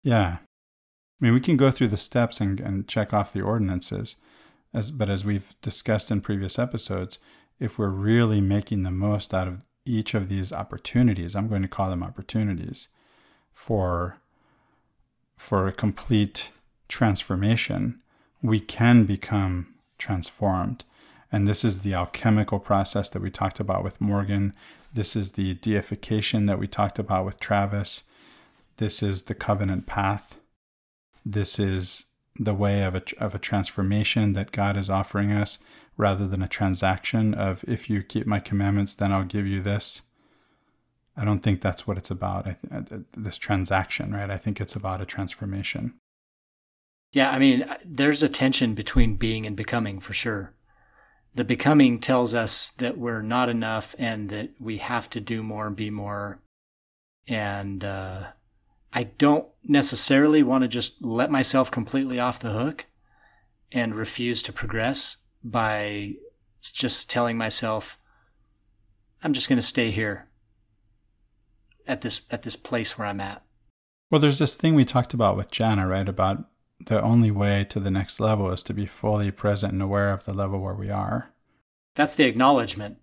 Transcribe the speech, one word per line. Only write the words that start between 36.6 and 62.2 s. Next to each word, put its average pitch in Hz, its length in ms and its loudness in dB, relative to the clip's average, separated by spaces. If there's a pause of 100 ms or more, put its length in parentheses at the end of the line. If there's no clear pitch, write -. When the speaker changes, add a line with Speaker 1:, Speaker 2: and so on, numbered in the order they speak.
Speaker 1:
of, 95 340 -2
"If - 220 -4
you 104 140 0
keep - 240 -4
my 104 120 0
commandments, 101 560 0
then 98 180 0
I'll 98 120 0
give 98 220 -2
you 98 160 -2
this." 101 400 -2 (1120)
I 117 80 -4
don't 104 180 2
think 98 200 2
that's - 240 -4
what 98 100 -4
it's - 140 -8
about, 92 360 -4
I 87 140 -8
th-, - 320 -10
uh, 110 60 -12 (180)
this 104 220 -8
transaction, 95 720 -2
right? 101 180 -6
I 98 60 -6
think 101 240 -6
it's - 160 -6
about 98 240 -6
a 95 60 -8
transformation. - 880 -6 (1160)
Speaker 2:
Yeah, 135 180 4
I 135 80 -2
mean, 131 260 6 (200)
there's 147 380 2
a 147 60 4
tension 131 460 2
between 110 420 6
being 110 300 -2
and 104 100 -8
becoming, 104 420 -4
for - 140 -12
sure. 101 400 -4 (840)
The 120 100 -2
becoming 123 560 6
tells 123 340 2
us 113 380 0
that 127 260 -4
we're 117 240 -4
not 120 260 0
enough 110 500 -2
and 110 300 -4
that 104 220 -8 (100)
we 110 180 -8
have 117 320 -6
to 117 100 -6
do 110 220 -6
more 107 240 -6
and 101 100 -6
be 107 120 -6
more. 101 540 -8 (840)
And, 101 560 -6
uh, 95 460 -8 (640)
I 120 120 -4
don't 147 420 2 (160)
necessarily 143 800 6
want 131 200 4
to 123 60 0
just 117 340 -4
let 117 280 0
myself 131 400 4
completely 127 480 -2
off 123 200 -2